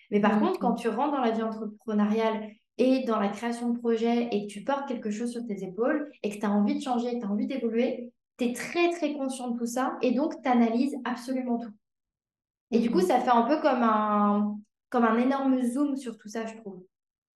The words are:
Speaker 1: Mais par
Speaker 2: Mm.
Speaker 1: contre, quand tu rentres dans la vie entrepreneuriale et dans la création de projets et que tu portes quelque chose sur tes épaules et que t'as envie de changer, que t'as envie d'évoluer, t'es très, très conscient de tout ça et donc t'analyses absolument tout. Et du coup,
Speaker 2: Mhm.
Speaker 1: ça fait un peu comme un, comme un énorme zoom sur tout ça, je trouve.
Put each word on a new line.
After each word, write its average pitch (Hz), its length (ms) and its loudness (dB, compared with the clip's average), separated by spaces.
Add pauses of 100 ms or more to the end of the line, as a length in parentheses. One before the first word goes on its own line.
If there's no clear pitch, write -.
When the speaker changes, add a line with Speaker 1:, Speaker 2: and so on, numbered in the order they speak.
(100)
Speaker 1:
Mais 208 100 2
par 208 160 4
Speaker 2:
Mm. 214 40 4
Speaker 1:
contre, 370 180 0
quand 233 160 0
tu 220 160 -2
rentres 277 220 -2
dans 262 120 0
la 226 60 4
vie 214 120 -2
entrepreneuriale 214 1080 -2 (260)
et 262 280 4
dans 214 140 0
la 202 100 0
création 240 420 -4
de 240 80 0
projets 233 520 2
et 208 160 -2
que - 60 -12
tu - 100 -12
portes 277 240 -4
quelque 220 240 -6
chose 240 220 -4
sur 233 140 -8
tes 190 180 -6
épaules 240 480 -2 (100)
et 214 60 -2
que - 100 -6
t'as 208 120 -2
envie 208 260 2
de - 60 -4
changer, 240 320 -2
que 240 80 -6
t'as 202 100 -4
envie - 140 -2
d'évoluer, 247 640 -2 (260)
t'es 240 160 -2
très, 339 380 0
très 294 240 -2
conscient 254 380 -4
de 233 60 -4
tout 233 60 -2
ça 254 380 -2
et 247 100 2
donc 294 300 -2
t'analyses 240 640 2
absolument 247 520 -4
tout. 208 160 -8 (1000)
Et 226 60 4
du 240 100 2
coup, 330 100 2
Speaker 2:
Mhm. 370 80 4
Speaker 1:
ça 254 120 4
fait 247 120 2
un 233 120 6
peu 294 180 2
comme 254 220 2
un, 208 720 2 (340)
comme 240 140 4
un 220 140 4
énorme 262 420 2
zoom 262 360 0
sur 226 200 -10
tout - 120 -20
ça, 226 180 -6
je 220 120 -12
trouve. 185 260 -14 (520)